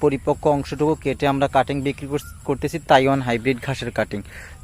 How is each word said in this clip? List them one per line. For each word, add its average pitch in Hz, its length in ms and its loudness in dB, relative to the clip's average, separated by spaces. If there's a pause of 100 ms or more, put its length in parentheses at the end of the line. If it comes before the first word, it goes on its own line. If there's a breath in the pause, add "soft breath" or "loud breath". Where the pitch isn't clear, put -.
পরিপক্ক 147 460 2
অংশটুকু 147 480 0
কেটে 139 320 -2
আমরা 139 200 2
কাটিং 139 340 0
বিক্রি 139 260 -4
কর-, 139 280 -6 (100)
করতেছি, 147 340 -4
তাইওয়ান 135 420 6
হাইব্রিড 120 440 0
ঘাসের 123 260 -4
কাটিং। 107 300 -2 (420 loud breath)